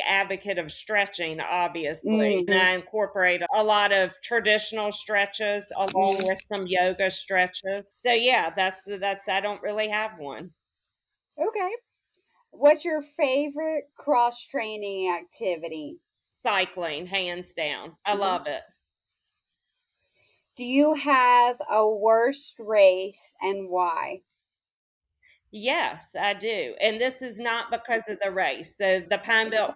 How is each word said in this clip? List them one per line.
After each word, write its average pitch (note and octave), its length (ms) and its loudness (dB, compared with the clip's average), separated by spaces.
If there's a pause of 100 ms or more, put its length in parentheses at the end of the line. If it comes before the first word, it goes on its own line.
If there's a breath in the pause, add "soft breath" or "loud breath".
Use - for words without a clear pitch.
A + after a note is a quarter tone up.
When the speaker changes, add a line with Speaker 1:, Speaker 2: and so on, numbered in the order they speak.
Speaker 1:
advocate G3 500 -2
of D#3 160 -6
stretching, F3+ 680 -2
obviously, E3+ 680 -2 (380)
Speaker 2:
Mm-hmm. - 40 2
Speaker 1:
and F3+ 80 4
I F#3 140 4
incorporate F#3 680 0 (140)
a G#3+ 80 4
lot G#3 280 4
of F#3+ 200 2 (120)
traditional G#3+ 680 0
stretches G3+ 840 -2
along F#3+ 420 2
Speaker 2:
Mm-hmm. F#3+ 100 0
Speaker 1:
with F#3+ 200 0
some G3 200 -6
yoga F#3 440 0
stretches. F#3+ 840 -4 (100)
So B3 80 2
yeah, A#3 440 2
that's, F#3+ 300 -2 (140)
that's, G3 300 -4
I F#3+ 100 0
don't G#3 220 -6
really G#3+ 280 -4
have G#3+ 280 -4
one. C#3+ 320 -12 (880)
Speaker 2:
Okay. G4+ 320 -2 (800)
What's D4 360 4
your D#4 180 -2
favorite D4 800 -2 (120)
cross A#3+ 520 0
training G3+ 680 -4
activity? E3 840 -8 (360)
Speaker 1:
Cycling, F3+ 720 -4
hands F3+ 480 -6
down. D3 500 -8
I G#3 100 0
Speaker 2:
Mm-hmm. G3+ 80 -2
Speaker 1:
love F#3 260 -2
it. C#3+ 140 -6 (1900)
Speaker 2:
Do B3 100 -8
you C#4+ 280 6
have B3 640 4 (120)
a G#3+ 200 4
worst A3+ 680 2
race G3 840 4
and F#3+ 280 -4
why? F3+ 520 0 (1300 soft breath)
Speaker 1:
Yes, G#3+ 560 -2 (120)
I G3+ 140 0
do. F#3+ 480 -4
And A3 180 2
this B3+ 220 -2
is A#3 180 -12
not A#3 320 -4
because A#3 380 -2
of G3+ 120 -6
the G3 100 -2
race. D#3+ 460 -4
So F#3 320 2
the G3 100 0
Pine A3 300 2
Belt A3 260 0